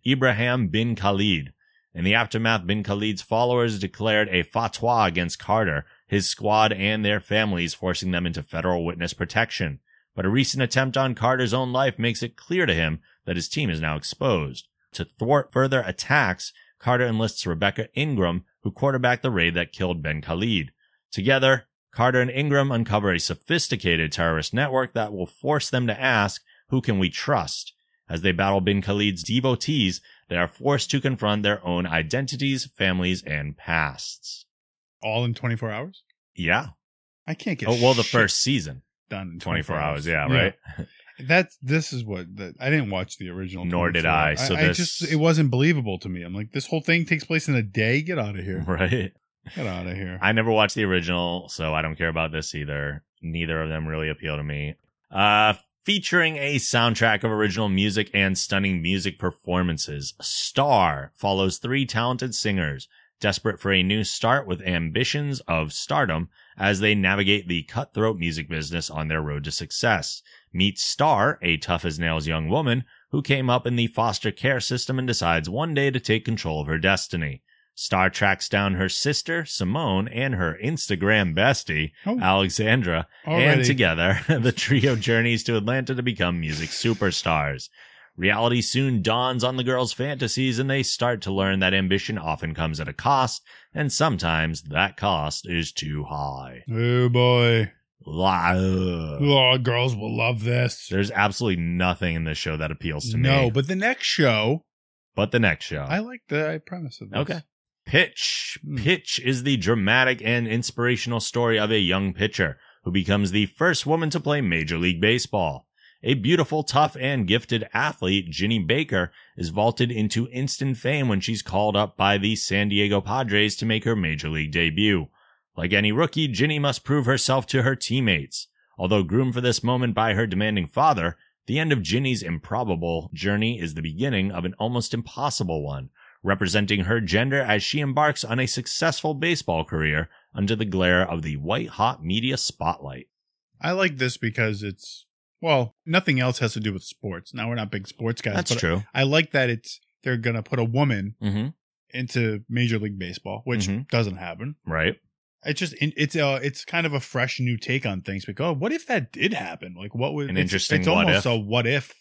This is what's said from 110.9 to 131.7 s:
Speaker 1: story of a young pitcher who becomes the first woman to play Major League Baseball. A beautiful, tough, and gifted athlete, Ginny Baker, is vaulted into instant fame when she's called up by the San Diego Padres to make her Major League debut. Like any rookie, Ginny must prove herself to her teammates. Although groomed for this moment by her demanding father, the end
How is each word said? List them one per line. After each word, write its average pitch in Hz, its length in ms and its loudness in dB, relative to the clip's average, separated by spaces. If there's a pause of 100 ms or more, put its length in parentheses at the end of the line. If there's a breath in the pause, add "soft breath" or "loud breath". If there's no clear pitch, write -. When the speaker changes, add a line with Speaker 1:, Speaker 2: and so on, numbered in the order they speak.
Speaker 1:
story 117 380 2
of 107 120 2
a 110 80 4
young 95 360 2
pitcher 92 440 0 (260 soft breath)
who 90 60 -4
becomes 98 400 2
the 104 160 2
first 160 400 0
woman 156 240 0
to 160 100 -2
play 147 200 0
Major 82 380 0
League 87 220 0
Baseball. 101 640 0 (360 soft breath)
A 123 120 2
beautiful, 151 480 2
tough, 147 380 2
and 131 260 -2
gifted 107 460 0
athlete, 98 580 0
Ginny 98 300 0
Baker, 95 500 0 (260 loud breath)
is 85 120 -4
vaulted 113 420 0
into 110 380 0
instant 131 480 -4
fame 135 320 -2
when 101 120 2
she's 104 220 -4
called 101 340 0
up 101 200 0
by 101 220 4
the 104 180 0
San 104 320 0
Diego 101 320 2
Padres 104 560 0
to 113 100 -4
make 110 180 0
her 113 120 0
Major 78 320 -2
League 78 240 -2
debut. 85 560 2 (480 soft breath)
Like 87 160 -2
any 104 180 4
rookie, 151 380 0
Ginny 139 300 0
must 143 260 -2
prove 139 220 0
herself 131 400 2
to 131 160 0
her 131 120 2
teammates. 113 720 -2 (300)
Although 95 280 2
groomed 120 300 0
for 123 60 -4
this 123 240 0
moment 123 300 0
by 110 200 2
her 110 120 0
demanding 101 400 0
father, 117 500 2 (300 soft breath)
the 123 120 -2
end 160 140 2